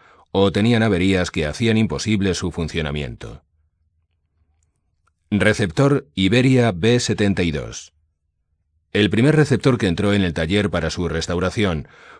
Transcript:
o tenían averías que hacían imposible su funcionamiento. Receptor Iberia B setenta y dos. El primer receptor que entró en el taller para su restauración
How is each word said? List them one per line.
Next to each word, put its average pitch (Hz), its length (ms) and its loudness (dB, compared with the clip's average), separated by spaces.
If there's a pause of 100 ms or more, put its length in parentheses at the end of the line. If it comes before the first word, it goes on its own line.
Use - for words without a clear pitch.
(300)
o 98 220 2
tenían 113 320 2
averías 92 480 0
que 80 120 -4
hacían 110 320 -2
imposible 98 580 0
su 82 180 -6
funcionamiento. 73 880 -8 (1900)
Receptor 104 840 0
Iberia 120 560 2
B 110 300 0
setenta 101 420 0
y 85 80 -2
dos. 62 440 -10 (1000)
El 104 180 2
primer 131 240 4
receptor 135 420 2
que 107 120 0
entró 101 240 0
en 101 100 2
el 85 120 -2
taller 92 360 0
para 82 180 -2
su 87 200 -4
restauración 87 800 -2 (320)